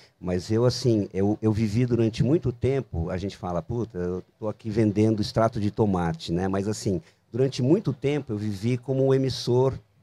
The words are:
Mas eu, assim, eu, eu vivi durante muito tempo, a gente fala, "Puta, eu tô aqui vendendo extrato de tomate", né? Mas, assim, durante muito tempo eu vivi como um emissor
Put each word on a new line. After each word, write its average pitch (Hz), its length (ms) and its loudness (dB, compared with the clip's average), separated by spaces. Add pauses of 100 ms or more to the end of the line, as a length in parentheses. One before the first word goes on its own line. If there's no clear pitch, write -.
(200)
Mas 90 300 -4
eu, 113 160 4
assim, 120 480 2
eu, 101 260 0
eu 110 120 2
vivi 110 340 0
durante 113 380 2
muito 127 280 2
tempo, 120 600 -2
a 92 60 -4
gente 95 200 -6
fala, 87 240 -4
"Puta, 113 380 -6
eu 90 240 -4 (160)
tô 110 100 -6
aqui - 220 -10
vendendo 107 500 4
extrato 113 380 0
de 101 100 0
tomate", 87 640 0
né? 90 160 0
Mas, 98 200 -2
assim, 107 320 -2 (320)
durante 127 300 -2
muito 147 320 2
tempo 139 400 -4
eu 104 40 -4
vivi 107 420 -2
como 135 260 -2
um 135 80 4
emissor 127 600 0 (280)